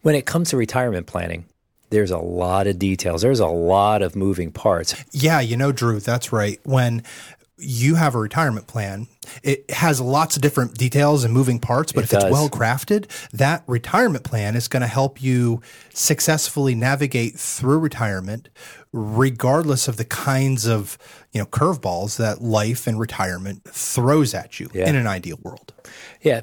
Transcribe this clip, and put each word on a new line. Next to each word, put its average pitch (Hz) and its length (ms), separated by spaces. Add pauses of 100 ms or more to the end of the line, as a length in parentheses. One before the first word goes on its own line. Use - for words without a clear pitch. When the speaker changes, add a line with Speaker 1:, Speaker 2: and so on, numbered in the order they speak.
Speaker 1:
When 156 120
it 139 120
comes 170 240
to 139 80
retirement 117 500
planning, 85 380 (440)
there's 104 220
a 87 60
lot 90 500
of 92 120
details. 92 420
There's 123 180
a 92 80
lot 95 540
of 90 140
moving 90 360
parts. 85 420 (200)
Speaker 2:
Yeah, 151 260
you 117 160
know, 139 160
Drew, 117 300
that's 120 320
right. 104 300
When 120 400 (600)
you 135 320
have 151 200
a - 20
retirement 110 500
plan, 101 400 (360)
it 139 280
has 151 300
lots 139 340
of 143 60
different 139 360
details 143 460
and 113 100
moving 127 260
parts, 123 320
but 123 100
Speaker 1:
It - 40
Speaker 2:
if - 80
it's 98 100
Speaker 1:
does. 95 80
Speaker 2:
well 147 180
crafted, 135 580 (240)
that 139 360
retirement 160 580
plan 107 300
is 120 120
gonna 127 200
help 135 340
you 123 400 (320)
successfully 147 800
navigate 123 640
through 135 420
retirement, 113 680 (560)
regardless 131 840
of 113 100
the 110 80
kinds 131 600
of, 110 320 (360)
you 110 60
know, 101 60
curveballs 110 720
that 107 240
life 113 460
and 110 120
retirement 95 680
throws 135 680
at - 260
you - 140
Speaker 1:
Yeah. 92 160
Speaker 2:
in 147 60
an 120 120
ideal 90 360
world. - 300 (480)
Speaker 1:
Yeah, 120 220